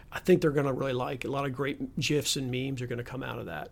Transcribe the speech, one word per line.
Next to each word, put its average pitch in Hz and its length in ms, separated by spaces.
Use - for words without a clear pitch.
I - 100
think 180 200
they're 160 100
gonna 139 220
really 135 200
like 127 320
it. - 40
A - 20
lot 139 140
of 135 100
great 135 460
gifs 147 360
and 135 140
memes 127 300
are 123 60
gonna 120 180
come 131 180
out 120 160
of 110 80
that. 80 260